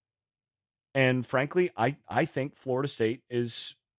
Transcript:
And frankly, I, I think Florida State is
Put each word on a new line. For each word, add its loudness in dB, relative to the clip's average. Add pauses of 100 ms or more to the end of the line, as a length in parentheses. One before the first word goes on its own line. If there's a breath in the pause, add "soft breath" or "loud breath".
(920)
And 4
frankly, 0
I, 0 (120)
I 0
think -6
Florida -2
State 0
is -4 (240)